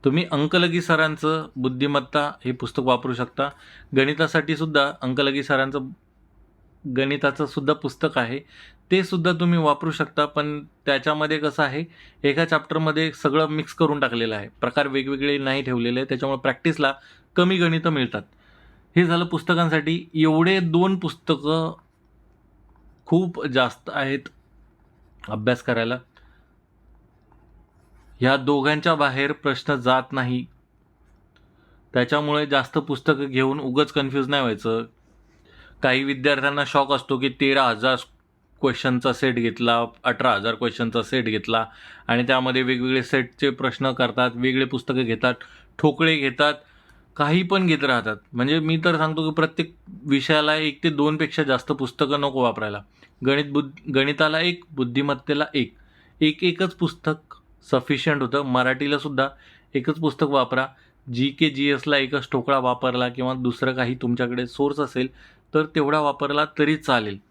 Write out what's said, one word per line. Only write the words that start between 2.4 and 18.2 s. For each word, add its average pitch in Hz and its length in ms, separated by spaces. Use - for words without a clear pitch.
हे 127 80
पुस्तक 127 300
वापरू 127 320
शकता. 127 340
गणितासाठी 151 600
सुद्धा 147 280
अंकलगी 139 400
सरांचं 135 460
गणिताचं 139 640
सुद्धा 139 280
पुस्तक 147 440
आहे, 120 200
ते 190 140
सुद्धा 180 280
तुम्ही 175 260
वापरू 156 320
शकता. 151 360
पण 147 380
त्याच्यामध्ये 151 520
कसं 147 240
आहे, 143 220
एका 143 200
चॅप्टरमध्ये 156 680
सगळं 151 360
मिक्स 151 260
करून 147 260
टाकलेलं 117 360
आहे, 104 120
प्रकार 143 260
वेगवेगळे 139 520
नाही 135 240
ठेवलेले, 123 420
त्याच्यामुळे 131 360
प्रॅक्टिसला 139 520
कमी 180 220
गणितं 165 320
मिळतात. 123 320